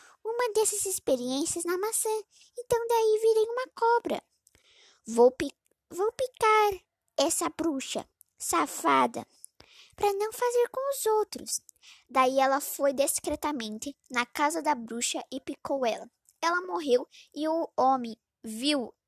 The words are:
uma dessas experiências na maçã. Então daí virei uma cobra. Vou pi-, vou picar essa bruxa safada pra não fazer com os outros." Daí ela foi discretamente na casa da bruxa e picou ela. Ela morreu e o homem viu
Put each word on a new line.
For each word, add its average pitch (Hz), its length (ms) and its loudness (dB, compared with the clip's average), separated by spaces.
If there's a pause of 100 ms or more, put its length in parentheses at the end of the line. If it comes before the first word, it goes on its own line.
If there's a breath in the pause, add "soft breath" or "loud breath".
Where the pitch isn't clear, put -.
(240 soft breath)
uma 466 300 -2
dessas 415 320 0
experiências 285 800 -2
na 359 120 -2
maçã. 440 320 -2 (480 soft breath)
Então 466 300 0
daí 453 340 4
virei 440 240 4
uma 494 300 -4
cobra. 453 480 0 (800 soft breath)
Vou 233 260 6
pi-, 277 240 -6 (340)
vou 392 220 -2
picar 427 640 2 (440)
essa 320 320 0
bruxa 294 580 -4 (300)
safada 269 880 0 (680 loud breath)
pra 403 180 0
não 415 180 -2
fazer 480 380 0
com 539 220 -4
os 554 160 -6
outros." - 540 -2 (460 loud breath)
Daí 262 320 2
ela 269 220 2
foi 277 320 0
discretamente 277 1040 -4 (140)
na 247 160 0
casa 311 340 0
da 294 140 2
bruxa 233 560 -6
e 262 100 -8
picou 277 440 -4
ela. 214 240 -2 (300)
Ela 339 220 0
morreu 302 460 0 (260 loud breath)
e 302 140 -4
o 320 280 0
homem 247 400 2 (280)
viu 240 500 -2 (140)